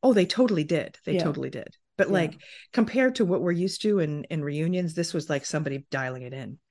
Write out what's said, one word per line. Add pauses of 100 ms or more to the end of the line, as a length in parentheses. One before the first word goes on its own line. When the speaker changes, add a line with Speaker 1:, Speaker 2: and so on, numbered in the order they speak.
Speaker 1:
Oh,
they
totally
did.
They
Speaker 2:
Yeah.
Speaker 1:
totally
did. (200)
But,
Speaker 2:
Yeah.
Speaker 1:
like, (320)
compared
to
what
we're
used
to
in,
in
reunions,
this
was,
like,
somebody
dialing
it
in. (120)